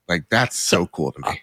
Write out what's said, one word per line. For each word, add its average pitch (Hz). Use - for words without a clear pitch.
Like, 87
that's 120
so -
cool -
to -
me. -